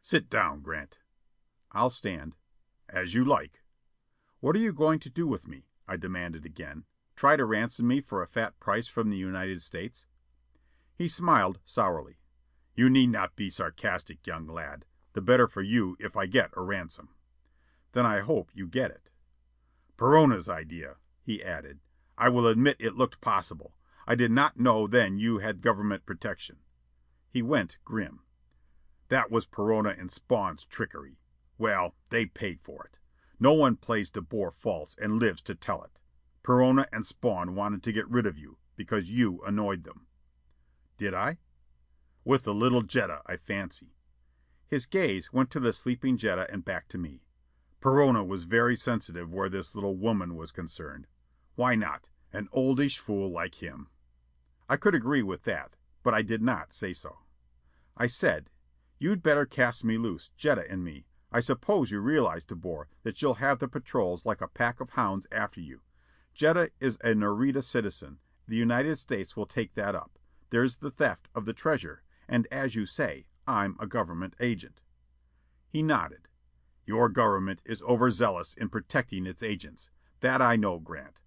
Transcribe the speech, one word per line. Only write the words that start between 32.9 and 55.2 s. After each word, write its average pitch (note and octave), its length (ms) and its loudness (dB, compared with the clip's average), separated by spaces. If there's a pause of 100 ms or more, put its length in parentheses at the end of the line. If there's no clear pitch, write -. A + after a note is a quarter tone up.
No C3+ 140 8
one C#3 240 6
plays G#2+ 340 -2
De G2+ 100 -6
Boer F#2 300 -4
false E2+ 440 -4
and G#2+ 220 -2
lives G#2+ 260 2
to F#2 120 -8
tell D#2+ 280 -6
it. - 160 -20 (440)
Perona B2+ 480 6
and A2 140 -6
Spawn F2+ 500 -2
wanted G2+ 280 -2
to A#2 80 -2
get G#2+ 160 -2
rid A#2+ 200 0
of D#2 100 -2
you D2 220 -18 (160)
because F#2+ 340 -4
you G#2+ 340 0
annoyed G2+ 400 -2
them." - 240 -20 (880)
"Did G2 160 -2
I?" A#2 260 -2 (840)
"With C3 200 2
the G#2+ 100 -2
little A#2+ 300 4
Jetta, F#2 420 -2
I F2+ 120 -6
fancy." G2 580 -8 (720)
His C3+ 180 -2
gaze C3 480 -2
went B2+ 180 2
to D3+ 80 -4
the A#2+ 140 2
sleeping B2+ 440 -2
Jetta F#2 340 -2
and F#2+ 120 -8
back F#2 260 -6
to F#2+ 80 -8
me. D2+ 260 -8 (580)
"Perona C3+ 440 4
was F2+ 200 -6
very A#2 300 4
sensitive F2 560 -4
where F#2+ 180 -2
this F#2+ 260 -6
little G2 220 -2
woman F#2+ 380 -2
was D#2+ 160 -10
concerned. D#2 560 -12 (480)
Why B2 200 2
not? E2 340 -2 (240)
An G2+ 180 -8
oldish C3+ 460 2
fool G2 320 -2
like E2+ 260 -6
him." C#2+ 340 -12 (800)
I C#3 80 0
could G3+ 180 2
agree C3 280 2